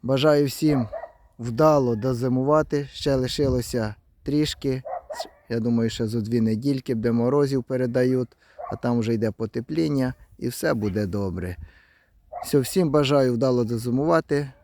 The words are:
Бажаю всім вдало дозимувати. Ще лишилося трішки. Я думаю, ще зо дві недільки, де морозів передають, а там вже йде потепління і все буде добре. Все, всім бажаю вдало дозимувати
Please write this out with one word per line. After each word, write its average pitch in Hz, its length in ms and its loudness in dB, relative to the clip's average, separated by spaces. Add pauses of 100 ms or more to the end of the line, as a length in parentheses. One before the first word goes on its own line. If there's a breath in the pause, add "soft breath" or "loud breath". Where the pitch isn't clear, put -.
Бажаю 143 420 4
всім 139 420 0 (520)
вдало 123 560 4
дозимувати. 131 960 0
Ще 139 220 -2
лишилося 127 800 -2 (280)
трішки. 139 600 -2 (680)
Я 117 100 -2
думаю, 117 300 2
ще 113 180 -4
зо 113 140 -2
дві 113 200 0
недільки, 123 540 0
де 113 160 0
морозів 131 520 0
передають, 127 680 0 (420 loud breath)
а 107 40 -6
там 120 240 0
вже 113 140 0
йде 110 180 0
потепління 131 840 -2 (240 soft breath)
і 120 100 -6
все 151 260 -2
буде 104 320 0
добре. 90 520 -4 (880 soft breath)
Все, - 160 2
всім 165 300 0
бажаю 139 440 4
вдало 123 300 2
дозимувати 135 880 0 (120)